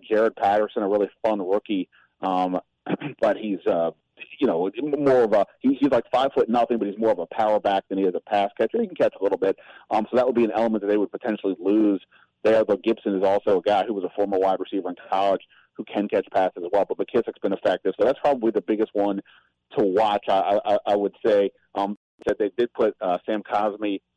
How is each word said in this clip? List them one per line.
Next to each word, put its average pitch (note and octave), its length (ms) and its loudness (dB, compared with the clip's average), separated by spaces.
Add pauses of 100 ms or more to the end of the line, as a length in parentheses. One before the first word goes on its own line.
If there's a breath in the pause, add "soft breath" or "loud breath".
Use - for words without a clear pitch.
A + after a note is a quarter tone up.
Jared G#2+ 280 2
Patterson, G#2+ 480 0
a G2 60 0
really G2+ 200 0 (160)
fun G#2+ 160 0
rookie, F#2+ 460 -2 (340 soft breath)
um, F#2 380 -2 (260)
<clears throat> - 360 -8
but G#2+ 160 2
he's, G2+ 280 -6
uh, E2+ 260 0 (480)
you C#3 80 0
know, F#2 220 0 (120)
more C#3+ 420 2
of G#2 100 0
a, F2+ 120 4 (140 soft breath)
he, C3+ 200 2
he's C#3+ 120 2
like A#2+ 200 2
five-foot-nothing, A#2+ 680 2
but G2+ 100 -2
he's G2+ 100 -8
more A2 140 2
of F#2 80 0
a E2+ 80 -8
power G#2+ 320 0
back G2 300 0
than G2 80 -4
he F#2+ 60 0
is F#2 100 2
a - 160 -6
pass - 280 0
catcher. A#2+ 240 0
He A3 60 -2
can F3+ 80 -12
catch A2+ 240 0
a - 40 -12
little G2 140 0
bit. F#2+ 200 -2 (320 loud breath)
Um, G#2+ 220 0
so A#2+ 60 0
that B2+ 80 2
would B2+ 100 0
be A#2 80 2
an G#2+ 80 0
element A2 300 0
that G2+ 60 -6
they G#2 100 4
would G2+ 140 -2
potentially G2+ 480 -4
lose G2+ 420 2 (420 soft breath)
there, A2 220 4
though G2+ 120 0
Gibson G#2 380 -2
is F#2+ 80 -2
also G2 360 2
a - 20 -8
guy G2+ 240 2
who A2+ 80 -4
was G2 100 -6
a F2+ 120 -4
former G2+ 220 0
wide F#2+ 220 2
receiver F#2 300 -6
in F2+ 60 -8 (140)
college G2 320 0 (320 soft breath)
who G#2+ 120 -12
can G#2 220 -4
catch G2+ 240 -2
passes F#2 320 -2
as E2+ 80 -6
well. G2 160 2
But - 100 -6
McKissick's A2 440 -4
been G2 120 -2
effective, F#2 460 -2
so G#2 60 2
that's C3 140 0
probably B2+ 320 0
the G#2+ 100 -2
biggest G#2+ 320 -2
one G2+ 280 -2 (560 soft breath)
to C#3 60 2
watch, G#2 440 0
I, G2 380 2
I, G#2 200 2
I G#2 100 0
would G2+ 200 -2 (100)
say. G2+ 260 4 (240)
Um, G2+ 220 -4 (300)
that G#2 100 -2
they G#2 180 -2
did A#2+ 180 -2
put, A2 280 0
uh, F2+ 240 -2
Sam G#2+ 160 -4
Cosmi, G#2 580 -4 (180)